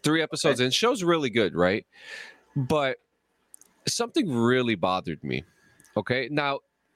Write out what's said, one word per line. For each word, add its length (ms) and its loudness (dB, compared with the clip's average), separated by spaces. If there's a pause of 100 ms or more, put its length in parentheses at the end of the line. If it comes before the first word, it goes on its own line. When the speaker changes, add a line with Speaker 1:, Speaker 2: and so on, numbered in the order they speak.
Speaker 1:
three 180 2
episodes 380 0
Speaker 2:
Okay. 60 2
Speaker 1:
in. 60 0
Show's 320 0
really 260 2
good, 260 2
right? 300 2 (720)
But 420 0 (920)
something 420 -2
really 460 2
bothered 480 -2
me, 220 -4 (500)
okay? 340 -2
Now, 300 -2 (360)